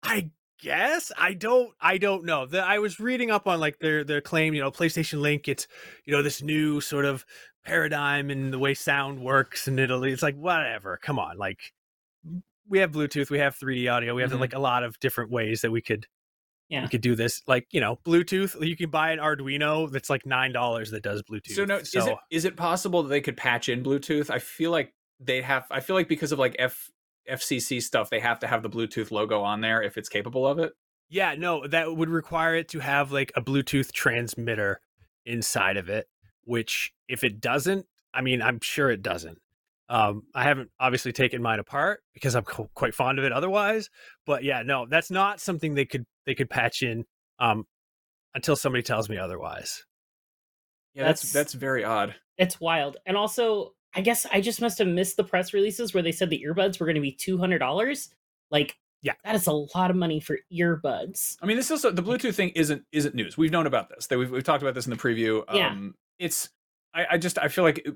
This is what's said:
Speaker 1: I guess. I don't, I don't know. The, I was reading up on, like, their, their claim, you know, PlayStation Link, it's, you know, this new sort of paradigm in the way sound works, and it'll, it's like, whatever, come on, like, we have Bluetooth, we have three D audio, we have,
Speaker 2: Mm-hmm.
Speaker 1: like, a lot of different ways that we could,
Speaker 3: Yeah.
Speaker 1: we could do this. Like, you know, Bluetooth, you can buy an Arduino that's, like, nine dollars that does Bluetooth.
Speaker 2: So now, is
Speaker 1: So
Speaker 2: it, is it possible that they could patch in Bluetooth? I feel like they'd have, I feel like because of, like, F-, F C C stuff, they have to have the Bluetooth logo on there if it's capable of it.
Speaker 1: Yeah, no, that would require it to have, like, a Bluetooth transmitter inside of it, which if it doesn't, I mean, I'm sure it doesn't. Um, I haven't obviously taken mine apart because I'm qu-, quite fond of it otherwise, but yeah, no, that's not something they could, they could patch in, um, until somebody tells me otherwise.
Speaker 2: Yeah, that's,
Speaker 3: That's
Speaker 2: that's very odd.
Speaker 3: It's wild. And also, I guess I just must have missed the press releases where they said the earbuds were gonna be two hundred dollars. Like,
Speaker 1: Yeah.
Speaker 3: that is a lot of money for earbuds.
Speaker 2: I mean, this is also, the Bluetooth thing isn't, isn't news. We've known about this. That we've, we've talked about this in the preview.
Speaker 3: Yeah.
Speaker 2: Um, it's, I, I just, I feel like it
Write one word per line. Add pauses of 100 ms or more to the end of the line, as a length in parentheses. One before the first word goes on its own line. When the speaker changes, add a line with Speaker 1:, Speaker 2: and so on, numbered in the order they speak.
Speaker 1:
I (300)
guess.
I
don't,
I
don't
know.
The,
I
was
reading
up
on,
like,
their,
their
claim,
you
know,
PlayStation
Link,
it's, (380)
you
know,
this
new
sort
of (380)
paradigm
in
the
way
sound
works,
and
it'll,
it's
like,
whatever,
come
on,
like, (920)
we
have
Bluetooth,
we
have
three
D
audio,
we
have,
Speaker 2:
Mm-hmm.
Speaker 1:
like,
a
lot
of
different
ways
that
we
could, (640)
Speaker 3:
Yeah.
Speaker 1:
we
could
do
this.
Like,
you
know,
Bluetooth,
you
can
buy
an
Arduino
that's,
like,
nine
dollars
that
does
Bluetooth.
Speaker 2:
So
now,
is
Speaker 1:
So
Speaker 2:
it, (120)
is
it
possible
that
they
could
patch
in
Bluetooth?
I
feel
like (260)
they'd
have,
I
feel
like
because
of,
like,
F-, (360)
F
C
C
stuff,
they
have
to
have
the
Bluetooth
logo
on
there
if
it's
capable
of
it. (360)
Speaker 1:
Yeah,
no,
that
would
require
it
to
have,
like,
a
Bluetooth
transmitter (460)
inside
of
it, (380)
which (160)
if
it
doesn't, (260)
I
mean,
I'm
sure
it
doesn't. (500)
Um, (100)
I
haven't (100)
obviously
taken
mine
apart (100)
because
I'm
qu-,
quite
fond
of
it
otherwise, (380)
but
yeah,
no,
that's
not
something
they
could, (220)
they
could
patch
in, (340)
um, (680)
until
somebody
tells
me
otherwise. (1120)
Speaker 2:
Yeah,
that's,
Speaker 3:
That's
Speaker 2:
that's
very
odd. (240)
Speaker 3:
It's
wild. (100)
And
also, (200)
I
guess
I
just
must
have
missed
the
press
releases
where
they
said
the
earbuds
were
gonna
be
two
hundred
dollars. (420)
Like, (260)
Speaker 1:
Yeah. (100)
Speaker 3:
that
is
a
lot
of
money
for (140)
earbuds.
Speaker 2:
I
mean,
this
is
also,
the
Bluetooth
thing
isn't,
isn't
news.
We've
known
about
this.
That
we've,
we've
talked
about
this
in
the
preview.
Speaker 3:
Yeah.
Speaker 2:
Um, (240)
it's, (460)
I,
I
just,
I
feel
like
it